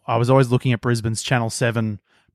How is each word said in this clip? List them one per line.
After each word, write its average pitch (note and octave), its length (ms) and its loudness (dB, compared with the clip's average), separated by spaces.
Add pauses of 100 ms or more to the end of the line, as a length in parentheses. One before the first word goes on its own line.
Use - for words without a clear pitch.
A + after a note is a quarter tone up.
I A#2 100 0
was A#2+ 140 2
always C3 200 6
looking B2 220 2
at A2+ 80 -2
Brisbane's A2+ 420 -2
Channel A#2 280 -2
seven A2+ 500 -2 (340)